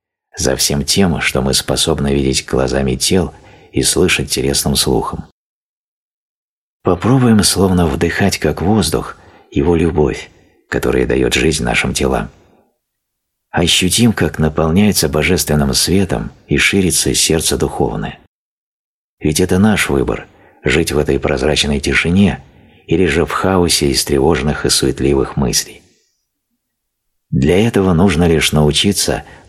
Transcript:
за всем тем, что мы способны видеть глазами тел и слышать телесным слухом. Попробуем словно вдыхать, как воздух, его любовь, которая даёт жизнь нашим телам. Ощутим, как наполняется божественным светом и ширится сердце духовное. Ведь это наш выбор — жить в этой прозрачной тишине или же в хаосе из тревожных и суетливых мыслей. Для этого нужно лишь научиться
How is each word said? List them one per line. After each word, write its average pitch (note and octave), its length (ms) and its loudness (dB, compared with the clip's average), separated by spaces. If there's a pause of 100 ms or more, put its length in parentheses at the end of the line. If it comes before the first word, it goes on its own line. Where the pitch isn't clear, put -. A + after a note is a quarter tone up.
(340)
за - 220 -2
всем - 260 -2
тем, F#2 380 0
что - 220 -2
мы C2 100 -2
способны C#2+ 600 -2
видеть C2+ 320 -2
глазами C2 500 -2
тел E2 380 0 (360)
и C#2 120 -2
слышать D2 480 0
телесным C#2 460 -2
слухом. - 500 -2 (1600)
Попробуем A2 600 4
словно F2+ 440 2
вдыхать, E2+ 520 0
как D2 240 -2
воздух, E2+ 560 -2 (320)
его E2 260 2
любовь, D2+ 540 0 (400)
которая B1+ 360 0
даёт B1 280 0
жизнь A#1+ 280 0
нашим A#1+ 300 -2
телам. B1+ 380 -4 (1200)
Ощутим, F#2 640 2
как - 240 -2
наполняется D#2+ 720 2
божественным D2+ 640 0
светом D#2 560 -2 (160)
и D2 100 0
ширится F2 580 0
сердце - 440 0
духовное. A1 600 -4 (1000)
Ведь D#2 180 0
это F#2 200 2
наш G#2 320 2
выбор — B1+ 360 -2 (380)
жить D2 280 0
в C#2+ 60 0
этой D2 220 0
прозрачной D2 580 -2
тишине F2 640 0 (440)
или F2 180 2
же E2 220 0
в - 60 -6
хаосе F2 580 0
из C2+ 120 -2
тревожных D2 600 0
и C2+ 60 2
суетливых C2+ 640 0
мыслей. - 460 -4 (1500)
Для E2+ 340 2
этого F#2+ 280 2
нужно F2 340 4
лишь D#2+ 240 2
научиться D2+ 720 0 (240)